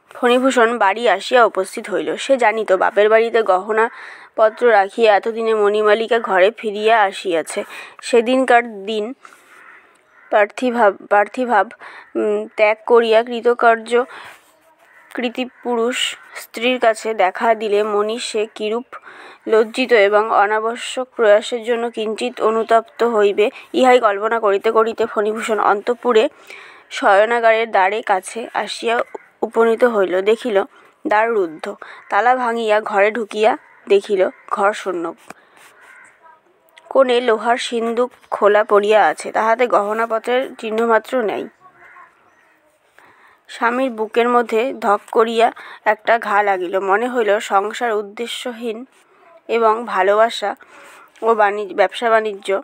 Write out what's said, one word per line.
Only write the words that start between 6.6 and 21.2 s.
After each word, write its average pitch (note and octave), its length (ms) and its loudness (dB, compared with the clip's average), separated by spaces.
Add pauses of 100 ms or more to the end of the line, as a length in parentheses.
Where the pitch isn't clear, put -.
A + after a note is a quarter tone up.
আসিয়াছে। F#3+ 640 -4 (380)
সেদিনকার A#3+ 840 0
দিন A3 280 -6 (1160)
পার্থিভাব, A3+ 680 0 (140)
পার্থিভাব, G#3 600 0 (460)
উম, G#3+ 400 -4
ত্যাগ G#3+ 300 2
করিয়া A#3 380 4
কৃতকার্য A#3+ 840 0 (1080)
কৃতিপুরুষ A#3+ 1040 -4 (180)
স্ত্রীর B3 440 -4
কাছে A3 340 0
দেখা G#3+ 420 0
দিলে G#3 280 0
মনি G#3+ 360 -2
সে A3 360 -6
কিরূপ A3 300 -6 (600)
লজ্জিত A3+ 460 0
এবং G#3 380 4
অনাবশ্যক A3 840 -2
প্রয়াসের A3+ 480 2